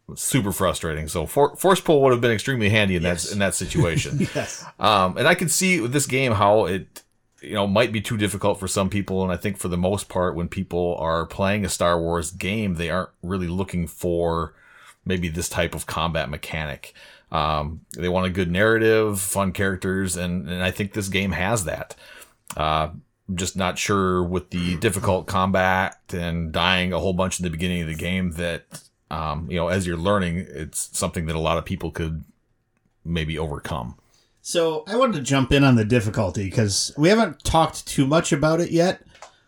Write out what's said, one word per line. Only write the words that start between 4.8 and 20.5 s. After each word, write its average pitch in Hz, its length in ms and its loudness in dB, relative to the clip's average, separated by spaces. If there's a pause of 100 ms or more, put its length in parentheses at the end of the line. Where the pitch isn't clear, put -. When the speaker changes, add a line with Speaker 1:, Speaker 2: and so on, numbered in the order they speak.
Speaker 1:
Um, 95 380 4
and 127 100 2
I 180 60 6
can 180 160 -2
see 185 320 2
with 120 100 -4
this 143 140 0
game 127 260 0
how 104 320 4
it, 87 380 -6 (400)
you 71 100 -12
know, 101 140 0
might 110 260 2
be 110 80 -2
too 117 160 -4
difficult 101 420 0
for 95 80 -6
some 95 220 0
people. 95 340 -2
And 92 80 0
I 87 60 -2
think 98 220 -4
for 95 100 -6
the 87 80 -2
most 92 320 0
part, 90 260 0
when 82 140 -4
people 87 500 -2
are 82 280 -2
playing 101 400 0
a - 20 -4
Star 87 320 2
Wars 85 300 -2
game, 95 460 -4
they 85 120 -2
aren't 87 220 -4 (120)
really 90 260 -4
looking 87 380 -4
for 85 680 -2 (500)
maybe 90 240 -2
this 82 220 -4
type 87 240 -2
of 76 100 -8
combat 80 460 -2
mechanic. 73 640 -8 (360)
Um, 76 500 -2 (180)
they 87 100 -2
want 92 180 2
a 92 40 0
good 87 200 0
narrative, 110 720 4
fun 98 320 0
characters, 95 640 -2
and, 87 320 -2
and 90 140 -4